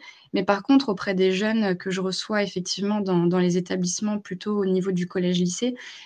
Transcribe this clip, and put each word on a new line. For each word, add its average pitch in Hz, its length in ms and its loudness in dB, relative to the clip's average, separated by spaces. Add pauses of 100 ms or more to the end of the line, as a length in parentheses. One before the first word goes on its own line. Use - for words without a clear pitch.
(320)
Mais 165 100 2
par 196 200 2
contre, 269 260 4
auprès 202 260 -2
des 185 160 4
jeunes 208 460 0
que 190 140 -6
je 185 100 -2
reçois 190 420 -2
effectivement 202 600 -2
dans, 180 240 2
dans 175 120 4
les 180 200 2
établissements, 185 600 -2
plutôt 208 380 -6
au 202 80 2
niveau 185 260 0
du 180 160 -2
collège-lycée, 180 680 0 (320)